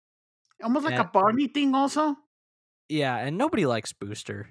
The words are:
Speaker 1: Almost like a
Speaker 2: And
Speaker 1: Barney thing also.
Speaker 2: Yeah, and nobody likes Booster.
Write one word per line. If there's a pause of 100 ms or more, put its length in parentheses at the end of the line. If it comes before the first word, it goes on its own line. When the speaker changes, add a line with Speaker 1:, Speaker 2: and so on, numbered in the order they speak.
(640)
Speaker 1:
Almost
like
a
Speaker 2:
And
Speaker 1:
Barney
thing
also. (720)
Speaker 2:
Yeah,
and
nobody
likes
Booster.